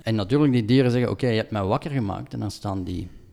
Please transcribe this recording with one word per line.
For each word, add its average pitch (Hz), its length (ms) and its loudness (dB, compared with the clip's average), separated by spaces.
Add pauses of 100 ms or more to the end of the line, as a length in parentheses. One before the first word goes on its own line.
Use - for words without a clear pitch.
En 113 120 -2
natuurlijk, 127 380 2
die 123 120 2
dieren 123 260 4
zeggen, 120 200 2
"Oké, 101 160 -2
je 113 100 2
hebt 110 140 -2
mij 104 140 -2
wakker 127 260 -2
gemaakt." 120 420 -6
En 120 80 -8
dan 104 100 -4
staan 98 340 -6
die 87 240 -8 (240)